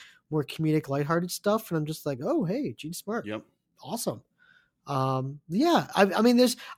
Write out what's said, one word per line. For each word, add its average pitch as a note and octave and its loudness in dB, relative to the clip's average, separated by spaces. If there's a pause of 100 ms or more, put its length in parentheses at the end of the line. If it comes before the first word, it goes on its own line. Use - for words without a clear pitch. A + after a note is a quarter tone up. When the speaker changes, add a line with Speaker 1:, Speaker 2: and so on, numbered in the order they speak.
(280)
Speaker 1:
more D3+ 0
comedic, D#3 0
lighthearted E3 0
stuff. G#3+ -2
And E3 0
I'm D3+ -2
just D3+ -10
like, C#3 -4
"Oh, B3+ 0
hey, F#3+ -4
Jean D#3 -10
Smart. G#3 -6
Speaker 2:
Yep. G#2 -6 (400)
Speaker 1:
Awesome." E3+ -6 (640)
Um, C3+ -2
yeah, A#3 4
I, G3 6
I - 2
mean, A#3+ 6
there's, B3 6 (220)